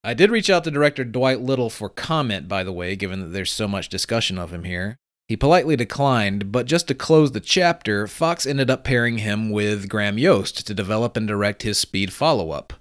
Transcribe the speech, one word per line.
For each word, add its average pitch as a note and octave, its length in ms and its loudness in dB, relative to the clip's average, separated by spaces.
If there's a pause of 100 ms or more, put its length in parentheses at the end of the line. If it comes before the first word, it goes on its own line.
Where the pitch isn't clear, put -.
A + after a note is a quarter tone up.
I A2+ 80 -4
did F3 180 6
reach G#3+ 200 2
out F3 140 4
to E3 60 -2
director D3 320 2
Dwight B2+ 380 0
Little B2+ 300 0
for G#2 180 -10
comment, A2+ 580 -2
by F#2+ 160 -2
the F#2 120 -4
way, F2+ 200 -4
given F#2+ 260 -6
that F2 80 -8
there's F#2 220 -6
so G#2+ 160 -2
much G2 220 -4
discussion G2 500 -2
of F2 140 -8
him F2 120 -10
here. F#2 320 -6 (320)
He A2 80 -2
politely D3+ 400 4
declined, G#2 760 0
but A#2+ 140 0
just E3 220 0
to C3 60 0
close D#3 380 4
the D#3 80 -4
chapter, D#3 680 0
Fox E3 400 -2
ended C3+ 240 0
up C3 140 0
pairing A#2+ 340 2
him G#2+ 320 -2
with G#2 380 0
Graham G#2 300 -2
Yost - 480 2
to G#2+ 80 -6
develop G#2+ 420 -2
and A2 100 -2
direct G#2 360 -2
his G#2 160 -2
Speed F#2+ 340 -2
follow-up. F2+ 680 -2